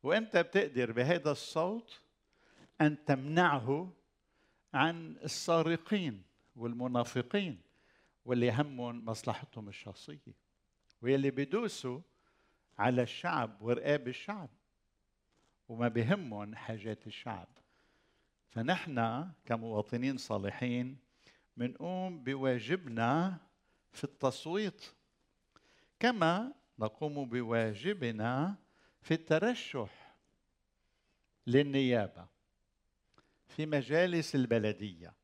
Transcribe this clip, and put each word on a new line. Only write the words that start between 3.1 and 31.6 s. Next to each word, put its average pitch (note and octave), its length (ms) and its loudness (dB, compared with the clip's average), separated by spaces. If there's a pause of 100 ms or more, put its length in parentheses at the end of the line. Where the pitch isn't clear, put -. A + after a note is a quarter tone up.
عن E3 420 0
السارقين E3 1040 0 (340)
والمنافقين B2 1040 -2 (640)
واللي B2 280 4
همهم A#2+ 520 -4
مصلحتهم A#2 640 -6
الشخصية A#2 680 -16 (680)
واللي C3+ 280 4
بيدوسوا C#3 720 -4 (760)
على B2 240 4
الشعب A#2+ 600 -4
ورقاب B2 460 0
الشعب F#3 420 -10 (1160)
وما A#2 200 0
بهمهم A2+ 680 0
حاجات A2 520 -8
الشعب. G#2 420 -12 (1000)
فنحن B2+ 800 -2 (160)
كمواطنين A#2 720 -2
صالحين B2 840 -4 (580)
منقوم E3+ 680 -4
بواجبنا C3+ 1120 0 (540)
في - 120 -10
التصويت، E3 840 -4 (1120)
كما A3 560 2 (240)
نقوم C#3 500 -4
بواجبنا A#2 1300 0 (460)
في - 120 2
الترشح D#3+ 1000 -2 (1300)
للنيابة B2 840 2 (1200)